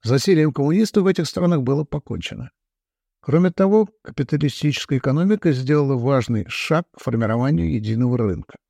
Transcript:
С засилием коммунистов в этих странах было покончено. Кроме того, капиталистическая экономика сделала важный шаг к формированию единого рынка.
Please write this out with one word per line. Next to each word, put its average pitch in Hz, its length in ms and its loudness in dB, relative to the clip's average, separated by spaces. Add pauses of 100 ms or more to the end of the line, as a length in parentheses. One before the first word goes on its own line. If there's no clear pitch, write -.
С 110 60 -6
засилием 156 440 2
коммунистов 180 520 2
в - 20 4
этих 180 200 0
странах 175 360 0
было 139 220 -2
покончено. - 640 -10 (720)
Кроме 175 300 2
того, 202 380 2 (140)
капиталистическая 143 960 -2
экономика 165 540 0
сделала 135 440 0
важный 120 520 0
шаг - 380 -2 (100)
к - 40 -20
формированию 127 720 0
единого 117 460 0
рынка. 98 380 -4 (140)